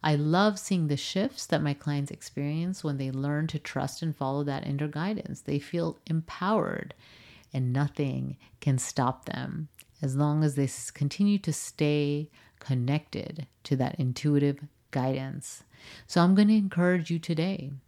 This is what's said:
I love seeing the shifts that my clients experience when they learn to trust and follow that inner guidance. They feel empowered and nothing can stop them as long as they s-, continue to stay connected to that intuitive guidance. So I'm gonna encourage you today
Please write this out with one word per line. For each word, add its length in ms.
I 120
love 420
seeing 300
the 80
shifts 520
that 140
my 120
clients 380
experience 680
when 160
they 140
learn 360
to 120
trust 420
and 140
follow 300
that 200
inner 220
guidance. 540
They 180
feel 480
empowered 880
and 220
nothing 640
can 160
stop 480
them 420
as 140
long 280
as 120
they 80
s-, 280
continue 480
to 120
stay 800
connected 880
to 120
that 240
intuitive 600
guidance. 720
So 160
I'm 140
gonna 180
encourage 560
you 80
today 540